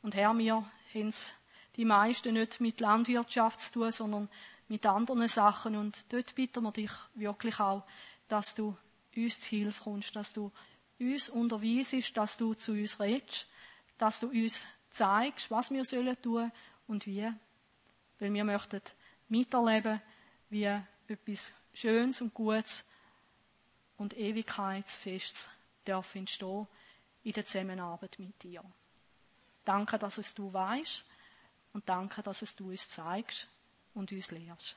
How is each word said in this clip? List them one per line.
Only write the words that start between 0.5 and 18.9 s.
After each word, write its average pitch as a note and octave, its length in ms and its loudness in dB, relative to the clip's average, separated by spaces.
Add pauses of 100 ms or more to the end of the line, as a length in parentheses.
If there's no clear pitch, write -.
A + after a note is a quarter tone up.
haben's G#3+ 400 -2 (420)
die A#3 100 0
meisten A3 480 6
nicht A3 260 0
mit A#3 200 0
Landwirtschaft A#3 840 4
zu - 100 -6
tun, A3+ 200 0
sondern G#3 380 -4 (380)
mit G#3+ 180 -4
anderen A#3 420 4
Sachen. G#3+ 480 4
Und G#3 360 -6
dort B3 240 -4
bitten B3 280 0
wir G#3+ 80 0
dich G#3 200 -4 (240)
wirklich G#3 440 -4
auch, G3 240 2 (440)
dass G#3 280 0
du G#3+ 220 -4 (380)
uns A#3 240 -2
zu - 100 -8
Hilfe G#3 340 -2
kommst, G3+ 320 -8
dass G#3 180 -8
du G#3 180 -6 (480)
uns C4 300 0
unterweisest, A#3 840 0
dass G#3+ 220 0
du A3+ 160 0
zu G#3+ 200 -2
uns G#3 260 -2
redest, G#3+ 480 -2 (500)
dass A3 220 2
du A#3 100 -2
uns A3+ 360 0 (260)
zeigst, A3 580 2
was A#3 220 2
wir C4 140 0
sollen B3 360 0
tun A#3 300 0 (360)
und G#3 200 -4
wie. G#3 240 -4 (880)
Weil G3+ 140 0
wir G#3 100 2
möchten G3+ 380 0 (480)